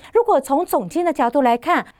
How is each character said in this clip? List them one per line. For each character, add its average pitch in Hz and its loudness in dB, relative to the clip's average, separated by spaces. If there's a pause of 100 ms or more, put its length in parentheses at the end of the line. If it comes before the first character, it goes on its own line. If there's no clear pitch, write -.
(140)
如 466 4
果 370 2
从 277 -2
总 247 -2
经 349 -4
的 339 0
角 269 0
度 294 0
来 240 2
看， 277 -2 (140)